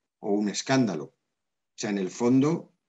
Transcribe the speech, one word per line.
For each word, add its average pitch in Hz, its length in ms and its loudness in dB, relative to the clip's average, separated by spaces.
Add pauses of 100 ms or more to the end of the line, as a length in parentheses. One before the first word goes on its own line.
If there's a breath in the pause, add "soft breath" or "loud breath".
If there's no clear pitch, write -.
(180)
o 107 140 -4
un 104 160 0
escándalo. 98 560 0
O - 100 -20 (640)
sea, 107 120 -6
en 101 80 -2
el 92 120 -4
fondo, 131 640 2 (160)